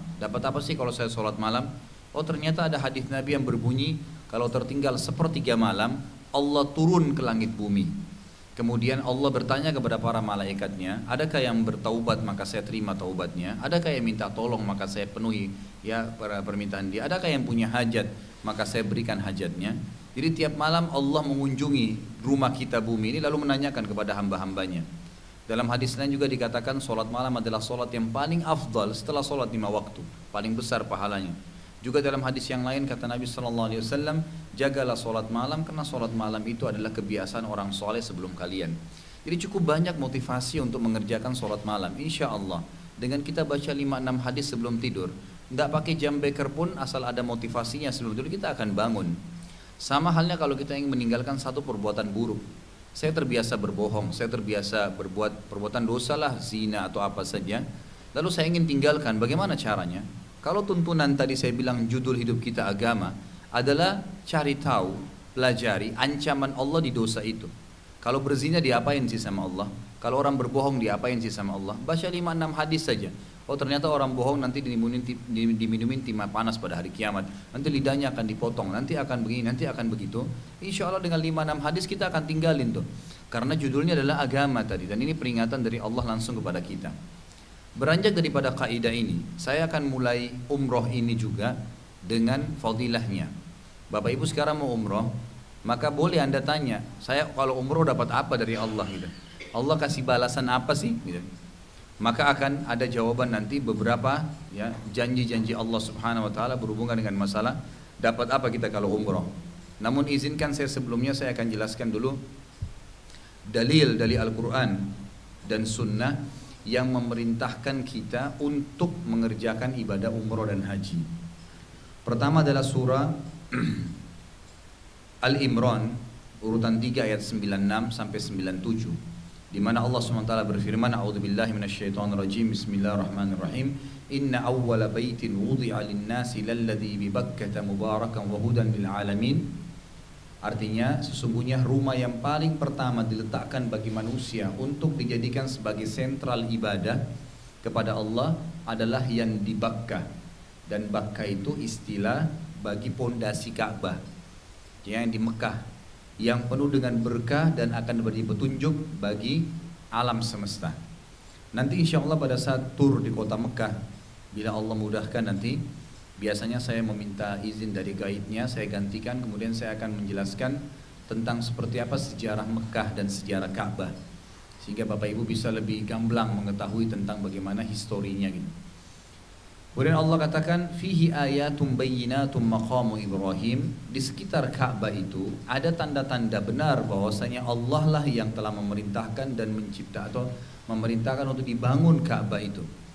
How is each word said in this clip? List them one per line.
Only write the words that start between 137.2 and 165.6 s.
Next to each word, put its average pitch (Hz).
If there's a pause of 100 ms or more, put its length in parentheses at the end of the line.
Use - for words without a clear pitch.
mubarakan 107
wa 104
hudan 113
lil 104
alamin." 104 (680)
Artinya, 110
sesungguhnya 127
rumah 131
yang 120
paling 156
pertama 123
diletakkan 113
bagi 110
manusia 110
untuk 143
dijadikan 123
sebagai 107
sentral 127
ibadah 110 (640)
kepada 110
Allah 113 (240)
adalah 113
yang 110
di 107
Bakkah. 110 (560)
Dan 104
Bakkah 104
itu 98
istilah 113 (320)
bagi 104
pondasi 113
Ka'bah, 101 (880)
ya, 113
yang 117
di 110
Mekah, 113 (640)
yang 120
penuh 139
dengan 123
berkah 123
dan 117
akan 113
beri 113
petunjuk 131 (200)
bagi 107 (480)
alam 117
semesta. 101 (800)
Nanti 139
insya 156
Allah 147
pada 131
saat -
tur 135
di 113
kota 110
Mekah, 110 (560)
bila 104
Allah 110
mudahkan 107
nanti, 104 (640)